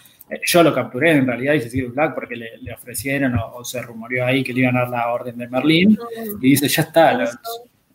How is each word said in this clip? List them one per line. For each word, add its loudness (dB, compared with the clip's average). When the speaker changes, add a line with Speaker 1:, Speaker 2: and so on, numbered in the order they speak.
Speaker 1:
eh, -12
yo 6
lo 4
capturé 0
en 4
realidad, -2
dice -2
Sirius -4
Black, 0
porque -8
le, -14
le -14
ofrecieron -4
o, -4
o -14
se -10
rumoreó -6
ahí 0
que -6
le 0
iban 4
a 2
dar -2
la -2
orden -6
de -10
Merlín, 4
Speaker 2:
Ujú. -10
Speaker 1:
y 4
dice, 2
"Ya 2
está, 4
Speaker 2:
Eso. -2
Speaker 1:
los, -8